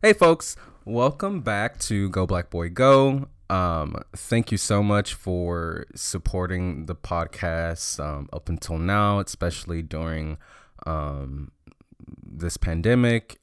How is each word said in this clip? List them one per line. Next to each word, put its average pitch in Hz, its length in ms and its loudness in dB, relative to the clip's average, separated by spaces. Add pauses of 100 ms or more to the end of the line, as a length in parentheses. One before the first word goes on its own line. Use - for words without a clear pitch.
Hey, 214 120 8
folks. 170 440 6 (280)
Welcome 139 580 0
back 107 380 -2
to 98 280 0
Go 92 180 0
Black 87 240 -2
Boy 85 200 -4
Go. 135 580 6 (200)
Um, 85 540 0 (140)
thank - 340 0
you 104 80 0
so 101 240 2
much 104 320 2
for 87 800 -4
supporting 90 920 -2
the 85 100 -6
podcast, 82 1040 -4
um, 71 300 -6
up - 160 -10
until 82 300 -4
now, 101 420 2
especially 87 640 -6
during, 78 560 -6 (480)
um, 71 680 -6 (720)
this 82 320 -6
pandemic. 117 880 2